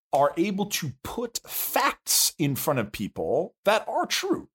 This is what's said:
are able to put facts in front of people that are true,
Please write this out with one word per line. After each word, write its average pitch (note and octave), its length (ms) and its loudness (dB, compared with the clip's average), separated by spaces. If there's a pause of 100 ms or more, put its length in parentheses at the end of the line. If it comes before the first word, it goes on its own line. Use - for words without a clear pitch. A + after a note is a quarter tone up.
(140)
are C#3+ 240 4
able G3 300 0
to D#3+ 260 -6 (100)
put - 420 -8
facts - 960 0
in C#3+ 160 2
front C#3 240 0
of G#2 140 -2
people G#2 600 -2 (120)
that G#3 200 4
are D#4 200 -2
true, - 500 -2